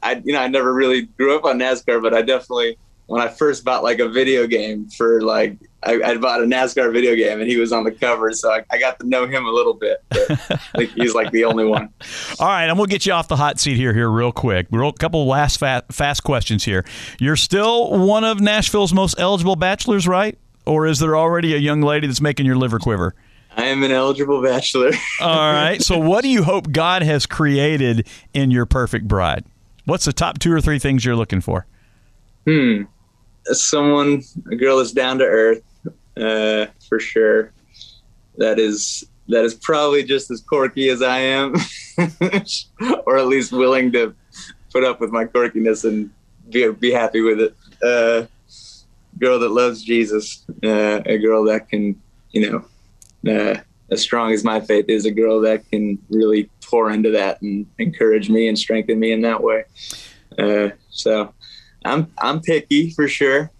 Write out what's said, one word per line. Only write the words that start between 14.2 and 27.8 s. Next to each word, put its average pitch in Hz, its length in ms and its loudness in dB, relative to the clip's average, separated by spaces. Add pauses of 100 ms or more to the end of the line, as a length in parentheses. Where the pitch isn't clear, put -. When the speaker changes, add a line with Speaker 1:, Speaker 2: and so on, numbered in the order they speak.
Speaker 2:
quick. 95 400 -2
Real, 131 220 0
couple 160 340 -2
last 139 320 0
fa-, 131 320 -2
fast 143 320 -4
questions 113 420 -2
here. 95 200 -2 (340)
You're 139 160 2
still 226 640 0
one 208 240 4
of 220 180 0
Nashville's 208 540 2
most 190 240 2
eligible 180 380 2
bachelors, 190 500 0
right? 185 320 0 (280)
Or 156 200 2
is 151 140 0
there 156 160 2
already 165 400 2
a - 20 0
young 147 220 2
lady 147 260 2
that's 131 140 -2
making 143 260 0
your 131 80 4
liver 123 240 0
quiver? 92 380 -2 (400)
Speaker 1:
I 113 80 -2
am 135 180 0
an 135 80 2
eligible 135 520 0
bachelor. 131 500 2 (140)
<laughs> - 140 -6
Speaker 2:
All 160 320 2
right. 156 300 0
So 180 160 0
what 175 240 2
do 277 60 0
you 233 160 4
hope 180 260 0
God 170 320 2
has 151 240 0
created 139 800 0 (260)